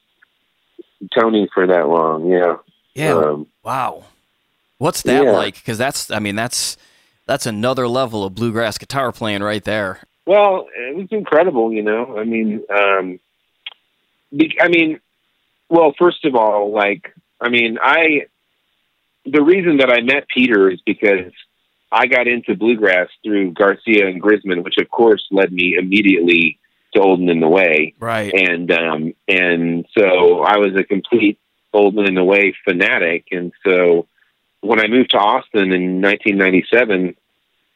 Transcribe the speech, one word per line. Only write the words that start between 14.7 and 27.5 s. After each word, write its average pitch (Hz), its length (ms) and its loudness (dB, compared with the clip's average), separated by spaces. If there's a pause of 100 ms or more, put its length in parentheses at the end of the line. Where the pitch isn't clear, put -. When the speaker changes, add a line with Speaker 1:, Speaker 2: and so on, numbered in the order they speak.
Speaker 1:
well, 165 280 2
first 175 280 0
of 135 100 0
all, 104 360 2
like, 101 400 -2 (300)
I 120 80 -2
mean, 117 320 -2
I, 151 460 0 (960)
the 147 160 2
reason 170 360 2
that 131 120 2
I 120 120 2
met 135 260 -2
Peter 113 420 2
is 90 160 -6
because 98 460 0 (600)
I 117 160 0
got 123 200 0
into 117 280 -2
bluegrass 101 520 0 (160)
through 101 280 -2
Garcia 101 560 2
and 92 140 -6
Grisman, 98 420 0
which 92 140 -4
of 95 140 -2
course 113 400 2
led 98 200 0
me 90 260 -2
immediately 87 800 0 (340)
to 104 80 4
Old 95 180 4
and 90 100 0
in 85 100 0
the 80 80 2
Way. 80 520 2